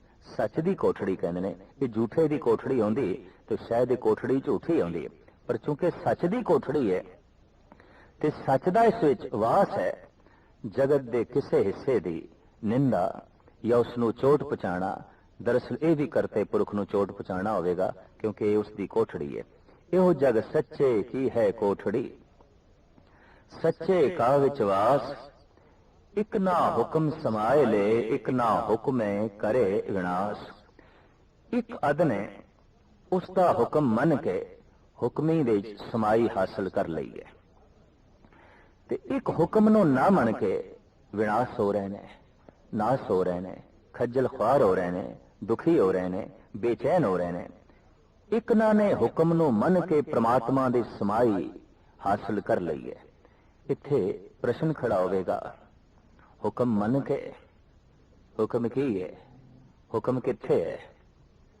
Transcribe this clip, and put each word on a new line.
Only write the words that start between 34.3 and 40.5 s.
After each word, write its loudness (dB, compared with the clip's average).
ਹੁਕਮੀ 0
ਦੇ 0
ਵਿੱਚ -2
ਸਮਾਈ 2
ਹਾਸਲ -2
ਕਰ -2
ਲਈ -8
ਹੈ, -20
ਤੇ -4
ਇੱਕ -4
ਹੁਕਮ 2
ਨੂੰ 4
ਨਾ 4
ਮੰਨ 4
ਕੇ -2